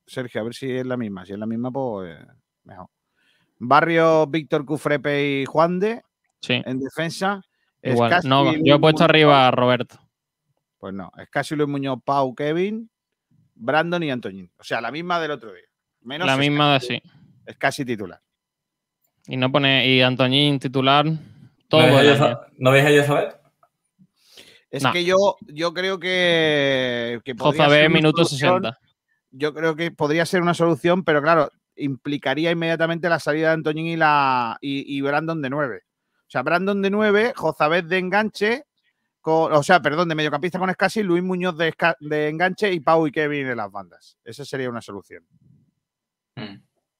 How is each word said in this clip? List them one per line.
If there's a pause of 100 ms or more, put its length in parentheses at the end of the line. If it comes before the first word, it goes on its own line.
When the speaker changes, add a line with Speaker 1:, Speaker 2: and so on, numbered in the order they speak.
Speaker 1:
Sergio,
a
ver
si
es
la
misma.
Si
es
la
misma,
pues,
eh, (380)
mejor. (720)
Barrio,
Víctor,
Cufrepe
y
Juan
de (400)
Speaker 2:
Sí.
Speaker 1:
en
defensa. (400)
Speaker 2:
Igual.
Speaker 1:
Escasi
Speaker 2:
No,
Speaker 1:
y
Speaker 2:
yo
he
Speaker 1:
Luis
Speaker 2:
puesto
Speaker 1:
Muñoz.
Speaker 2:
arriba
a
Roberto. (800)
Speaker 1:
Pues
no.
Escasi,
Luis
Muñoz,
Pau,
Kevin, (680)
Brandon
y
Antoñín.
O
sea,
la
misma
del
otro
día. (380)
Menos
Speaker 2:
La
misma
de
Speaker 1:
Escasi.
Speaker 2:
sí. (340)
Speaker 1:
Escasi
titular. (1040)
Speaker 2:
Y
no
pone,
y
Antoñín
titular (640)
todo
Speaker 3:
¿No
veis
Speaker 2:
el
Speaker 3:
a
Speaker 2:
año. (160)
Speaker 3:
Elsa-, (100)
¿no
veis
a
Elizabeth? (1300)
Speaker 1:
Es
Speaker 2:
No.
Speaker 1:
que
yo, (100)
yo
creo
que,
que
podría
Speaker 2:
Jozabé,
Speaker 1:
ser
una
Speaker 2:
minuto
Speaker 1:
solución.
Speaker 2:
sesenta. (520)
Speaker 1:
Yo
creo
que
podría
ser
una
solución,
pero
claro, (260)
implicaría
inmediatamente
la
salida
de
Antoñín
y
la,
y,
y
Brandon
de
nueve. (460)
O
sea,
Brandon
de
nueve,
Jozabet
de
enganche, (560)
con,
o
sea,
perdón,
de
mediocampista
con
Escasi,
Luis
Muñoz
de
esca-,
de
enganche
y
Pau
y
Kevin
en
las
bandas.
Esa
sería
una
solución. (1120)
Speaker 3:
Mm. (440)